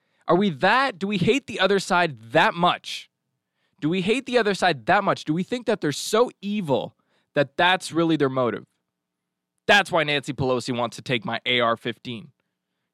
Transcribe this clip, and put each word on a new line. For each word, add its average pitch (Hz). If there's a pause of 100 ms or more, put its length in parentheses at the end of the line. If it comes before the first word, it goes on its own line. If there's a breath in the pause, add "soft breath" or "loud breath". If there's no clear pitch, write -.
(280)
Are 165
we 196
that, 202
do 196
we 208
hate 220
the 185
other 190
side 151
that 170
much? 170 (720)
Do 147
we 185
hate 226
the 247
other 208
side 165
that 196
much? 175
Do 151
we 180
think 240
that 220
they're 151
so - (100)
evil 185 (380)
that 143
that's 180
really 160
their 139
motive? 127 (1000)
That's 202
why 165
Nancy 147
Pelosi 127
wants 120
to 131
take 120
my 117
A 123
R 117
fifteen. 117 (640)